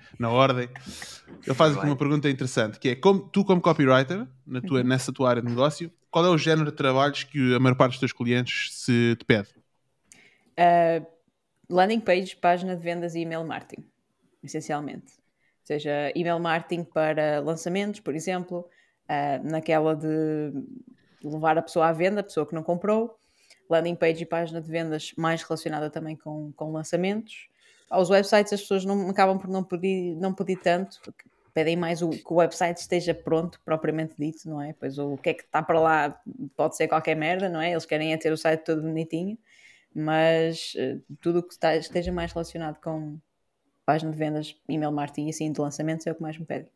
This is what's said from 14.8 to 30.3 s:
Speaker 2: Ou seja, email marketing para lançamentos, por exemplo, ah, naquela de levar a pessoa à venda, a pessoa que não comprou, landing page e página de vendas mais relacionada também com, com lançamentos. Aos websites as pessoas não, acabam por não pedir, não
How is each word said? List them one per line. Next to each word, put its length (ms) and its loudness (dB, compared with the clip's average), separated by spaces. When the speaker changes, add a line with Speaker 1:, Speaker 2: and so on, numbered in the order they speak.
Speaker 2:
Ou 40 -20
seja, 500 -4
email 240 0
marketing 460 -2
para 560 0
lançamentos, 580 -4
por 160 -6
exemplo, 540 -6
ah, 340 -2
naquela 520 2
de 580 -2
levar 340 0
a 60 4
pessoa 240 2
à 40 4
venda, 300 0
a 20 -10
pessoa 220 -4
que 80 -10
não 100 -6
comprou, 540 -2
landing 280 2
page 260 0
e 60 -6
página 340 -4
de 80 -14
vendas 480 -4
mais 240 0
relacionada 480 -4
também 260 -8
com, 400 -12
com 160 -8
lançamentos. 760 -4
Aos 200 2
websites 440 4
as 80 -4
pessoas 240 -2
não, 240 0
acabam 280 4
por 120 -8
não 140 -2
pedir, 520 -2
não 180 -2